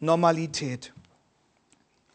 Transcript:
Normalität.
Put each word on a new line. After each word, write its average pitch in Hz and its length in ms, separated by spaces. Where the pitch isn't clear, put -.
Normalität. 160 920